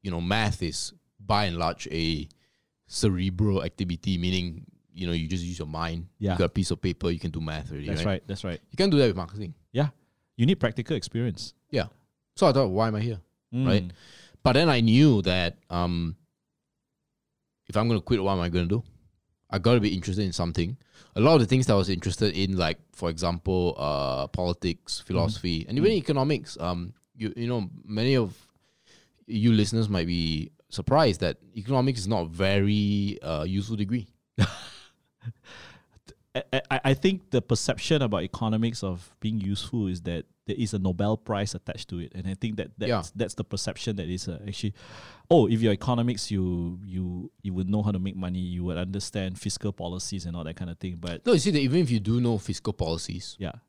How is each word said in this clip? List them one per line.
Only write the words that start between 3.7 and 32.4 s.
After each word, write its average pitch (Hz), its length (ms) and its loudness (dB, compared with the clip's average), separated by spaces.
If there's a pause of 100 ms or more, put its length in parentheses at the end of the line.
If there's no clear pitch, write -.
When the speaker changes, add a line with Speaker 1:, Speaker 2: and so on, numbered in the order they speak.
Speaker 1:
meaning, 90 480 -2 (260)
you 87 140 -8
know, 85 60 -2
you 80 160 -2
just 87 160 -2
use 87 140 -8
your 80 100 -8
mind. 82 400 -6 (100)
Speaker 2:
Yeah. 98 140 0
Speaker 1:
You 85 60 0
got 90 80 4
a - 40 0
piece - 220 0
of 80 100 -4
paper, 87 280 -2
you 85 100 -2
can 82 100 -4
do 80 100 -8
math 78 300 -6
already, 73 160 -10
Speaker 2:
That's 78 180 -4
Speaker 1:
right? 95 100 2
Speaker 2:
right, - 120 -6
that's 95 180 -8
right. 87 160 -6 (100)
Speaker 1:
You - 60 -14
can't 196 140 4
do 147 80 4
that 131 80 6
with 95 100 2
marketing. 98 380 -8 (180)
Speaker 2:
Yeah. 139 160 0 (480)
You 117 100 4
need 185 100 6
practical 120 400 -2
experience. - 580 -4 (160)
Speaker 1:
Yeah. 92 160 0 (480)
So 190 140 4
I 139 40 6
thought, 127 160 4
"Why 110 200 2
am 107 80 -2
I 104 40 0
here?" 110 200 -4 (340)
Speaker 2:
Mm. 131 120 0
Speaker 1:
Right? 92 260 2 (500)
But 123 120 6
then 160 140 6
I 127 120 6
knew 117 420 8
that, 90 360 2 (120)
um, 87 460 0 (1500)
if - 80 -4
I'm 110 120 2
gonna 110 120 2
quit, 104 220 0
what 98 100 2
am 92 80 2
I 87 80 0
gonna 87 180 2
do? 104 160 0 (680)
I 98 80 0
gotta 117 220 6
be 101 140 2
interested 95 300 -2
in 90 80 -2
something. 87 440 -2 (380)
A 101 60 -2
lot 147 140 8
of 143 60 8
the 110 60 4
things 127 200 2
that 113 80 4
I - 20 6
was 92 140 2
interested 92 440 0
in, 95 220 0
like, 85 220 0 (140)
for 87 180 -4
example, 87 680 0
uh, 71 500 -2
politics, 87 720 -4
philosophy, 90 640 -2
Speaker 2:
Mm. - 40 -14
Speaker 1:
and 123 100 -2
even 190 140 4
Speaker 2:
Mm. 214 40 2
Speaker 1:
economics, 139 640 -2
um, 87 340 -4 (200)
you, 107 220 -6
you 117 100 -4
know, 113 240 -4 (140)
many 113 320 0
of 104 200 0 (880)
you 113 260 4
listeners 107 360 4
might 90 180 0
be 82 440 0 (200)
surprised 127 500 2
that - 160 0 (180)
economics 127 460 0
is 95 80 -4
not 104 160 2
a 80 40 -6
very, 101 920 2